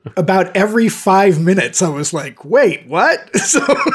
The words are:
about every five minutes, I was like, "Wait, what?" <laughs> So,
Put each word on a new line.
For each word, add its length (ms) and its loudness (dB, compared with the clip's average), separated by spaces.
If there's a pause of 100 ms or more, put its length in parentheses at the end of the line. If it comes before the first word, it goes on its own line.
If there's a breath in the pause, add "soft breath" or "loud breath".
(180)
about 380 0
every 340 0
five 520 2
minutes, 400 0
I 80 0
was 240 -4
like, 320 -10
"Wait, 420 2
what?" 480 -2
<laughs> 20 -2
So, 220 0 (360)